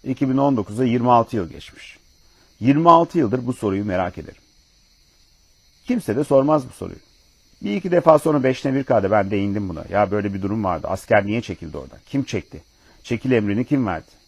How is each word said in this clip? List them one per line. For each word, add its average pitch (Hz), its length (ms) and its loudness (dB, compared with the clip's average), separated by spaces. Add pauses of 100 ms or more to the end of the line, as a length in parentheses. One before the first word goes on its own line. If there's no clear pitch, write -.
iki 131 260 -2
bin 131 80 0
on 139 200 2
dokuza 107 280 -2
yirmi 120 260 2
altı 117 240 4
yıl 90 140 -4
geçmiş. - 480 -20 (640)
Yirmi 143 300 4
altı 170 280 4
yıldır 123 300 0
bu 123 60 -4
soruyu 101 320 -2
merak 90 320 -2
ederim. - 240 -18 (1400)
Kimse 190 300 -2
de 147 80 0
sormaz 139 460 2
bu - 40 -20
soruyu. 87 260 -14 (640)
Bir 202 140 -4
iki 180 160 -4
defa 165 280 6
sonra 147 240 0
beşte 131 300 -2
bir 135 100 -2
K'da 101 280 2
ben 98 200 2
değindim 101 380 -2
buna. 78 200 -10
Ya 98 220 0
böyle 101 220 -2
bir 95 80 -6
durum 104 220 -4
vardı. 87 260 -4
Asker 101 360 0
niye 110 160 -2
çekildi 82 360 -12
oradan? 67 280 -16
Kim 135 180 -4
çekti? - 400 -10 (400)
Çekil 120 280 -4
emrini 107 340 0
kim 135 220 -2
verdi? 80 300 -8 (100)